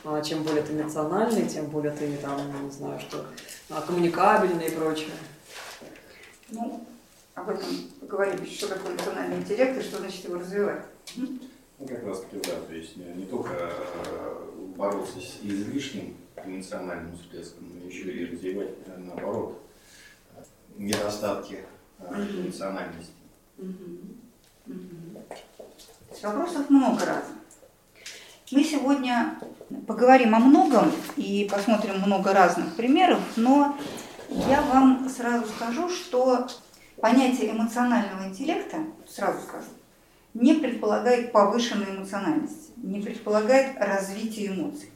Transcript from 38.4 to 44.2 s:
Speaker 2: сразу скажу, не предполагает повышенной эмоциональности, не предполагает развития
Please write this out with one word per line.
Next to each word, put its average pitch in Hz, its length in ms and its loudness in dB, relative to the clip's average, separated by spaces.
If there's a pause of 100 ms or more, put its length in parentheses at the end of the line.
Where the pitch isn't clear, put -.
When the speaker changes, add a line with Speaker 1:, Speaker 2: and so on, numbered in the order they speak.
Speaker 2:
сразу - 340 -2
скажу, - 260 -12 (680)
не 269 220 8
предполагает 240 760 2
повышенной 202 640 4
эмоциональности, - 800 -4
не 190 240 -6
предполагает 214 760 2
развития 196 680 -2